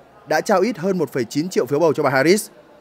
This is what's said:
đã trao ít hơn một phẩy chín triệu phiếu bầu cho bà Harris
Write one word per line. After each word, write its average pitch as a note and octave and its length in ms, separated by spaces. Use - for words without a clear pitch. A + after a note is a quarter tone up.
đã D#3 120
trao F#3+ 200
ít G#3+ 180
hơn F#3 200
một D3 140
phẩy C3 120
chín D3+ 240
triệu F#3 180
phiếu C#3+ 120
bầu D#3+ 140
cho D3+ 100
bà C#3 80
Harris D3+ 380